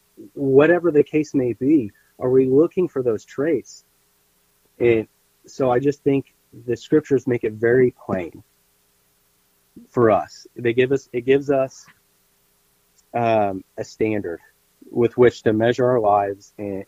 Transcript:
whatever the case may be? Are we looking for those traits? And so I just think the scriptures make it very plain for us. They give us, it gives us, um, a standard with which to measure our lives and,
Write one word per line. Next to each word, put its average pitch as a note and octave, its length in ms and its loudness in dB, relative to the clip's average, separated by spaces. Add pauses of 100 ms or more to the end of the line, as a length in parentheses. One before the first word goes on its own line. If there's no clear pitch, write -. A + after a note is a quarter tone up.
(340)
whatever D3+ 560 2
the D3 140 2
case D#3 300 -6
may B2+ 180 -2
be? B2+ 400 -2 (260)
Are B2+ 120 -4
we C3 160 4
looking D#3 420 2
for C3+ 140 -6
those A2+ 220 -2
traits? C#3 600 -6 (920)
And A#2 300 0 (380)
so C3 240 -4
I B2 80 0
just C#3 240 -4
think C#3 320 -2 (320)
the A#2+ 100 -4
scriptures C#3 500 -2
make A#2+ 180 -4
it A2 80 -4
very B2 420 0 (100)
plain F2+ 380 -8 (1500)
for A#2 220 2
us. F2 360 -2 (100)
They A#2+ 160 -4
give B2+ 180 0
us, C#3 220 -4
it B2 120 -6
gives C#3 260 0
us, C3+ 360 -4 (1300)
um, A2 500 -2 (140)
a - 80 -8
standard G2 560 -6 (500)
with A#2 260 -2
which B2 260 2
to A2+ 100 0
measure A#2+ 340 0
our B2 140 2
lives G2+ 580 -2
and, G2 300 -10